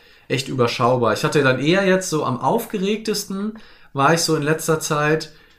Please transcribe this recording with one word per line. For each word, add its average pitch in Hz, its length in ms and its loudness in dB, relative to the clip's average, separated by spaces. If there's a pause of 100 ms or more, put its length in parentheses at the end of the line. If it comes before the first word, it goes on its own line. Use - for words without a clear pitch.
(280)
echt 135 220 -4
überschaubar. 120 640 2
Ich - 100 -2
hatte 151 180 2
dann 127 180 2
eher 185 280 2
jetzt 185 240 2
so 151 140 0
am 123 140 -2
aufgeregtesten, 202 1160 -4 (360)
war 139 200 4
ich 165 80 2
so 160 140 0
in 147 80 0
letzter 156 360 0
Zeit, 151 520 -2 (280)